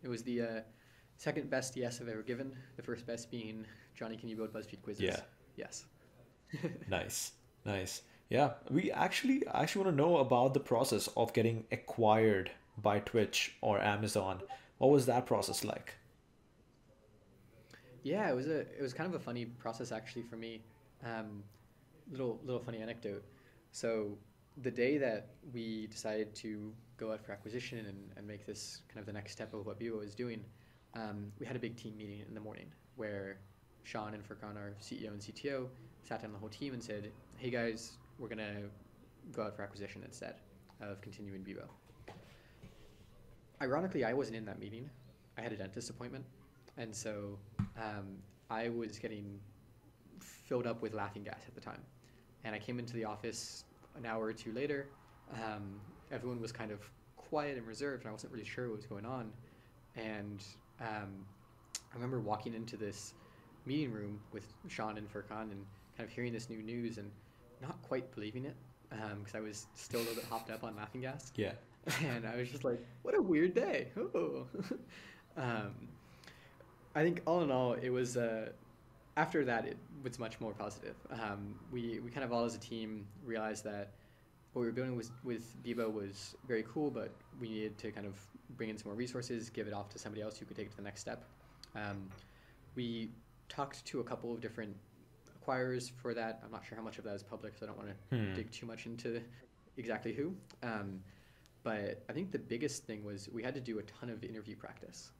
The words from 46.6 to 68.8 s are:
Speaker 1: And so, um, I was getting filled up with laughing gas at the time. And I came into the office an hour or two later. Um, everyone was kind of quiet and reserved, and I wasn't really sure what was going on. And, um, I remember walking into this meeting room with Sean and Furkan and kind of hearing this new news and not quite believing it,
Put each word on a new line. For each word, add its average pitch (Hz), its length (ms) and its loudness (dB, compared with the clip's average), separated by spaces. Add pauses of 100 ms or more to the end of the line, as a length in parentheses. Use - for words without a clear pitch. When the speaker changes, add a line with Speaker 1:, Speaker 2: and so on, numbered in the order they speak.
Speaker 1:
And 110 180 -4
so, 104 420 -4 (400)
um, 101 400 -4 (320)
I 117 200 2
was 117 300 -2
getting 104 400 -4 (800)
filled - 480 0
up 117 140 0
with 107 120 0
laughing 101 300 -4
gas - 240 -8
at - 80 -16
the - 60 -12
time. - 200 -8 (600)
And 110 120 0
I 107 40 -2
came 123 200 -2
into 120 140 -4
the 113 120 0
office 107 580 -4 (320)
an 120 100 -8
hour 113 200 2
or 113 80 2
two 113 180 -6
later. 139 360 0 (460)
Um, 104 460 -4 (320)
everyone 120 300 -2
was 113 100 -4
kind 110 200 -4
of 101 80 -4 (360)
quiet 147 420 0
and 113 80 -6
reserved, 123 380 -4
and 113 60 -6
I - 20 -6
wasn't 107 220 -8
really 107 120 -6
sure 123 240 -2
what 107 80 -2
was - 80 -8
going 104 200 -6
on. 120 260 -2 (640)
And, 104 480 -4 (380)
um, 101 440 -4 (640)
I - 40 -12
remember 127 240 0
walking 107 340 0
into 113 220 -6
this 101 380 -6 (520)
meeting 135 260 0
room 104 280 -4 (120)
with 101 200 -10 (160)
Sean 107 300 -2
and 107 140 -6
Furkan 107 400 -6
and 101 140 -8 (300)
kind 110 140 -4
of - 0 -
hearing 120 240 -2
this 117 160 -4
new 110 120 -6
news 117 360 -2
and 104 120 -8 (520)
not 147 220 -8
quite 127 300 -2
believing 113 320 -4
it, 151 100 -6 (360)